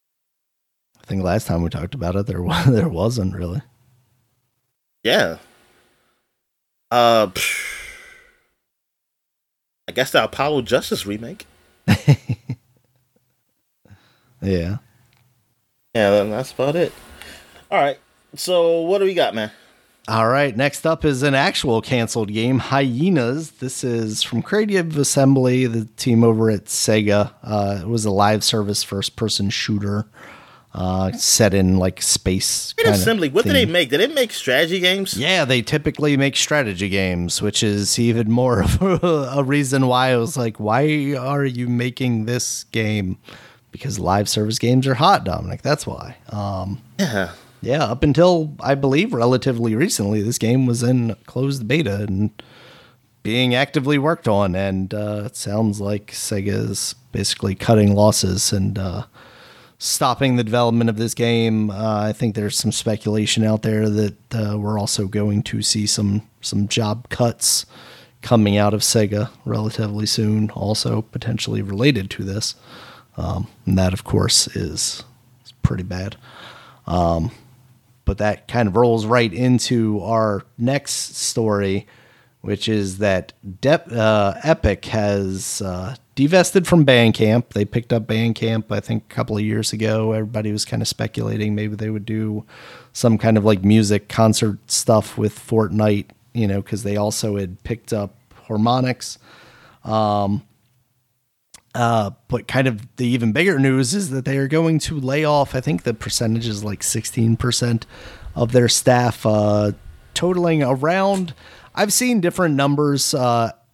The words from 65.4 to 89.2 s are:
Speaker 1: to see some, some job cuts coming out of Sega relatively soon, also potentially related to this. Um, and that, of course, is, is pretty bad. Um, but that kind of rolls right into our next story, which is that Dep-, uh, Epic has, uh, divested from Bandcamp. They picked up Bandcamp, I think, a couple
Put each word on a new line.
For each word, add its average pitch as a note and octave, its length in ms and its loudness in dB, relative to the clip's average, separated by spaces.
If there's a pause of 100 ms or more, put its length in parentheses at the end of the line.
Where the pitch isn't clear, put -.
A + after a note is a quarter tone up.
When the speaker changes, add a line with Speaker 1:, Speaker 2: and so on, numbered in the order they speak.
Speaker 1:
to A2 180 -6
see G#2+ 240 -2
some, G#2 360 0 (180)
some G2+ 260 -2
job A2 420 -4
cuts - 580 0 (540)
coming G#2 360 4
out G#2 180 4
of G2+ 60 -2
Sega G#2 500 0 (140)
relatively G#2+ 600 -4
soon, G#2+ 440 0
also A2 520 -2
potentially A2 600 -6
related G2+ 480 0
to G2+ 140 -8
this. G2 320 -6 (600)
Um, F2+ 320 -6 (180)
and F#2+ 100 2
that, F#2 160 2
of - 120 -6
course, - 420 2 (100)
is, - 460 -6 (420)
is - 80 -20 (100)
pretty F#2 200 0
bad. F#2 340 -8 (680)
Um, E2+ 460 0 (720)
but G2 120 -2
that G#2 300 -2
kind A#2+ 180 0
of F#2+ 100 0
rolls A#2 280 4
right A#2 260 2
into A2+ 720 2
our G#2+ 400 0 (140)
next - 600 -4
story, G2+ 680 -2 (540)
which G2+ 260 -6
is G2+ 320 -2
that G2 360 0 (260)
Dep-, D3 320 0
uh, G#2+ 500 2
Epic C#3+ 440 0
has, G2+ 760 -2
uh, F#2 360 -8 (180)
divested F3 520 4
from D#3+ 200 6
Bandcamp. A#2 640 6
They G#2 160 0
picked - 260 -4
up A2+ 140 0
Bandcamp, A2 640 -2
I G#2 100 -2
think, A2+ 300 -4
a - 40 -20
couple A2+ 220 -2